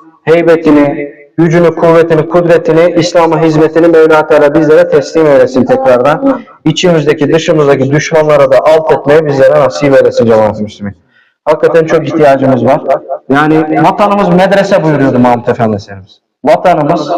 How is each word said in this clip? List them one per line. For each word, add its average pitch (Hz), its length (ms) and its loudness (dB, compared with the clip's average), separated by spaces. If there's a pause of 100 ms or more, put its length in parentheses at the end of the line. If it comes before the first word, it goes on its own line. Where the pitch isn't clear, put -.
(260)
heybetini, 151 880 0 (240)
gücünü, 165 360 0
kuvvetini, 165 540 0
kudretini, 170 680 0
İslam'a 165 440 0
hizmetini 160 480 2
Mevla 160 380 2
Teala 147 280 2
bizlere 160 340 2
teslim 156 380 0
eylesin 127 380 2
tekrardan. 262 800 0 (220)
İçimizdeki, 151 680 -2
dışımızdaki 143 580 0
düşmanlara 147 600 0
da 127 60 4
alt 156 340 2
etmeyi 147 340 0
bizlere 139 340 2
nasip 139 340 -2
eylesin 120 320 2
cemaat-i 107 360 0
Müslümin. 101 340 -12 (480)
Hakikaten 156 400 0
çok 156 240 -2
ihtiyacımız 135 560 0
var. 131 160 0 (480)
Yani 151 540 0
vatanımız 202 460 0
medrese 190 560 0
buyuruyordu 135 340 0
Mahmud 123 300 0
Efendi 113 280 -2
Efendimiz. 98 440 -18 (240)
Vatanımız, 156 720 -2